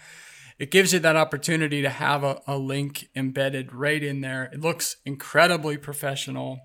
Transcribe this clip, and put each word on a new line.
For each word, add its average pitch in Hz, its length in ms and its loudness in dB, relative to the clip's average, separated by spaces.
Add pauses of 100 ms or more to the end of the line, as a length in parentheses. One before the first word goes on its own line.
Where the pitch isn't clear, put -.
(580)
it 135 120 -8
gives 185 220 6
you 175 80 4
that 160 160 6
opportunity 156 640 0
to 139 80 0
have 143 320 0
a, 135 240 -2
a 139 100 -4
link 139 600 -4
embedded 135 560 -2
right 147 300 0
in 139 180 -4
there. 131 320 -6
It 151 80 -10
looks 165 360 -2 (100)
incredibly 151 720 4
professional. 135 880 -6